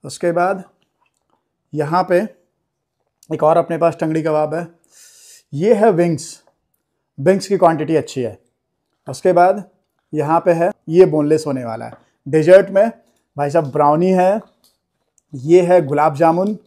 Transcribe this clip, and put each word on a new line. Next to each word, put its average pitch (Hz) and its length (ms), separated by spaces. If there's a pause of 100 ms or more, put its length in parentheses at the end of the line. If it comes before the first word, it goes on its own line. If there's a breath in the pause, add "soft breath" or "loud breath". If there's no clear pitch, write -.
उसके 170 280
बाद 185 300 (1080)
यहाँ 156 320
पे 185 140 (1120)
एक 160 120
और 156 140
अपने 165 220
पास 165 180
टंगड़ी 160 260
कबाब 151 320
है। 170 120 (880 soft breath)
ये 180 220
है 214 180
wings, 170 340 (920)
wings 185 300
की 202 80
quantity 160 400
अच्छी 139 260
है। 107 160 (680)
उसके 156 240
बाद 185 320 (480)
यहाँ 151 280
पे 175 120
है, 170 180 (180)
ये 175 180
boneless 151 400
होने 131 180
वाला 113 200
है। 117 80 (340)
dessert 175 440
में 202 200 (460)
भाई 143 140
साहब 151 220
brownie 151 400
है, 190 280 (920)
ये 147 300
है 175 200
गुलाब 147 340
जामुन 170 500